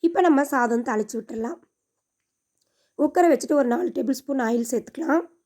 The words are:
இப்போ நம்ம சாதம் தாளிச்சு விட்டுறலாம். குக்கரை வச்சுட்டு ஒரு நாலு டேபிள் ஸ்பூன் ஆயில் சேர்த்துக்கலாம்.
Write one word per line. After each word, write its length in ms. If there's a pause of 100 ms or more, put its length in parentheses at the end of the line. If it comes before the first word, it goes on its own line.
இப்போ 200
நம்ம 240
சாதம் 380
தாளிச்சு 300
விட்டுறலாம். 380 (1400)
குக்கரை 320
வச்சுட்டு 280
ஒரு 120
நாலு 240
டேபிள் 220
ஸ்பூன் 280
ஆயில் 260
சேர்த்துக்கலாம். 520 (200)